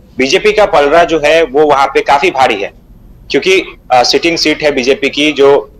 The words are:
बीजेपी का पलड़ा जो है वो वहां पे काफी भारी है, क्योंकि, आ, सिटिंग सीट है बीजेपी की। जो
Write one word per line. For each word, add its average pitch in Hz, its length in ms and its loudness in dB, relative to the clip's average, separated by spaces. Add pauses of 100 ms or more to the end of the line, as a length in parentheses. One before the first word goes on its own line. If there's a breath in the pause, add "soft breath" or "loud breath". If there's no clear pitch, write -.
(180)
बीजेपी 180 340 0
का 208 140 2
पलड़ा 160 380 2
जो 160 200 -2
है 160 180 2
वो 147 240 0
वहां 147 200 2
पे 151 140 -2
काफी 147 300 0
भारी 123 320 0
है, 92 100 -8 (580)
क्योंकि, 180 320 0 (300)
आ, 123 100 4
सिटिंग 165 340 -2
सीट 151 260 -4
है 147 80 0
बीजेपी 131 400 -2
की। 147 220 -2
जो 139 180 2 (300)